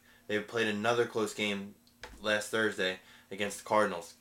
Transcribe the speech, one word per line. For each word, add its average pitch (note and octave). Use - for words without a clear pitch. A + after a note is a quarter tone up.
They G#2
played A2+
another A2+
close A2
game G2+
last G#2
Thursday G2+
against G2
the -
Cardinals. G2+